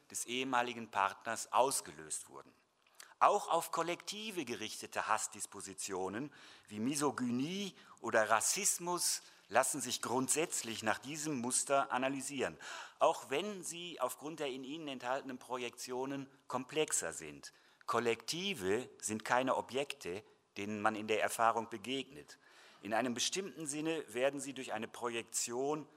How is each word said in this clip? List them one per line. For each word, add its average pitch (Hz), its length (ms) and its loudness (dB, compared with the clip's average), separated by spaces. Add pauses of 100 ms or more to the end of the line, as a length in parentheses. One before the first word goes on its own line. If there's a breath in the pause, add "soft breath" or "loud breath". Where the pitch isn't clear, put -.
(100)
des - 160 -6
ehemaligen 123 600 0
Partners 101 640 0
ausgelöst 90 760 2
wurden. 67 240 -18 (680 loud breath)
Auch 190 300 6
auf 165 220 2
Kollektive 175 760 -2
gerichtete 107 600 -4
Hassdispositionen 98 1200 -4 (360 loud breath)
wie 107 100 -6
Misogynie 139 960 0 (260 loud breath)
oder 110 300 4
Rassismus 175 880 2 (280 loud breath)
lassen 131 320 6
sich 120 200 -2
grundsätzlich 123 840 0
nach 110 160 2
diesem 147 400 -4
Muster 127 540 2
analysieren, 131 640 0 (420 loud breath)
auch - 320 4
wenn 185 340 -2
sie 170 360 -8
aufgrund 143 400 -4
der 147 80 0
in 135 160 -6
ihnen 147 240 -8
enthaltenen 127 500 -4
Projektionen 127 920 -6 (160)
komplexer 131 640 0
sind. 73 400 -12 (320 soft breath)
Kollektive 120 1040 2 (120)
sind 107 240 -2
keine 127 320 4
Objekte, 104 680 -4 (340 soft breath)
denen 104 240 -4
man 107 140 2
in 107 140 -6
der 107 120 4
Erfahrung 110 480 2
begegnet. 120 680 -8 (420 loud breath)
In 104 140 -2
einem 120 180 2
bestimmten 160 540 -2
Sinne 151 360 -2 (120)
werden 139 260 2
sie 131 140 -8
durch 123 180 -6
eine 107 160 -4
Projektion 120 1000 -2 (100)